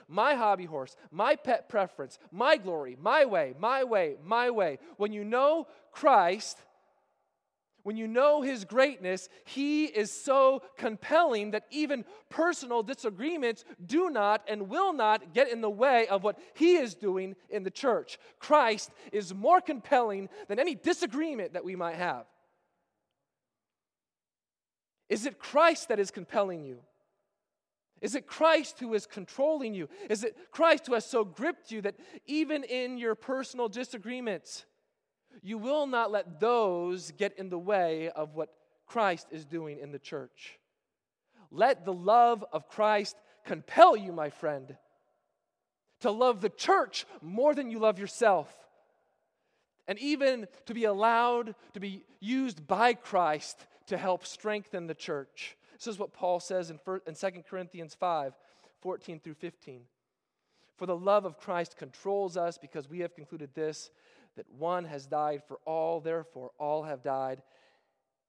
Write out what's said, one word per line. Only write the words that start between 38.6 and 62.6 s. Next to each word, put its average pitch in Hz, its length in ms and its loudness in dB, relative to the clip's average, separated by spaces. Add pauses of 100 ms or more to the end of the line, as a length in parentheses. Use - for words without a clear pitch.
Christ 196 440 0
is 156 140 -12
doing 151 340 -10
in 143 140 -14
the 139 60 -12
church? - 600 -14 (920)
Let 196 340 2
the 190 80 -4
love 214 600 4
of 156 160 -6
Christ 214 480 0 (280)
compel 240 520 8
you, 196 140 -8
my 156 200 -6
friend, 139 460 -8 (1200)
to 220 100 2
love 226 300 2
the 208 80 -2
church - 580 0 (140)
more 226 340 2
than 262 160 -4
you 226 80 -8
love 214 200 4
yourself, 196 540 2 (1300)
and 202 120 -6
even 262 500 -2 (180)
to 233 80 -10
be 226 100 0
allowed 226 720 2 (200)
to 208 40 -12
be 196 260 -12 (160)
used 220 460 -4
by 226 280 2
Christ 170 720 -2 (200)
to 190 100 -4
help 180 300 -4
strengthen 208 600 -8
the 160 80 -10
church. - 600 -10 (180)
This - 120 -16
is 208 140 -10
what 202 120 -8
Paul 180 280 -2
says 180 300 -6
in 156 80 -16
fir-, 190 280 -8
in 160 80 -12
Second 180 300 -8
Corinthians 175 500 -12
five, 156 380 -2 (480)
fourteen 175 400 -10
through 156 140 -16
fifteen. 143 480 -16 (920)
For 180 100 -8
the 180 100 -2
love 196 280 4
of 165 140 -8
Christ 175 380 -4
controls 185 600 -6
us 170 220 -4
because 143 300 -14